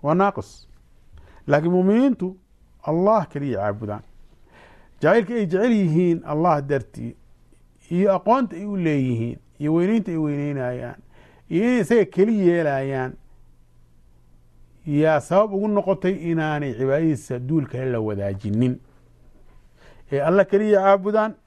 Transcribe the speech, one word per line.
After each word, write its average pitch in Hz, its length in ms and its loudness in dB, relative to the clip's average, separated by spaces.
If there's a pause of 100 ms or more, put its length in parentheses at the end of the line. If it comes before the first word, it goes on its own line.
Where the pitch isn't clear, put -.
Waa 147 140 -2
naaqis. 190 520 -2 (800)
Laakiin 151 260 2
mu'miniintu 190 600 2 (480)
Allah 180 460 0
keliya 139 300 -6
caabudaan. 104 440 -6 (960)
Jacaylka 196 320 2
ay 226 140 0
jecel 190 240 2
yihiin 175 540 2
Allah 151 360 0
dartii, 123 540 -6 (760)
iyo 190 260 2
aqoonta 208 400 0
ay 185 100 -12
u 202 120 -6
leeyihiin, 127 640 -2 (200)
iyo 147 140 -2
weynaynta 185 380 0
ay 165 60 -4
weynaynayaan, 143 840 -6 (500)
iyo 170 140 0
inay 247 180 2
isaga 220 240 2
keli 214 300 0 (120)
yeelayaan, 135 680 -2 (1700)
yaa 151 340 2
sabab 202 340 0
ugu 196 140 -2
noqotay 196 460 0 (180)
inaanay 151 420 -2
cibaadadiisa 135 680 0
duul 139 280 -2
kale 131 240 -6
la 117 80 -2
wadaajinin. 107 800 -2 (1300)
Ee 139 100 -2
Alla 180 240 4
keliya 202 360 2
caabudaan 202 540 2 (120)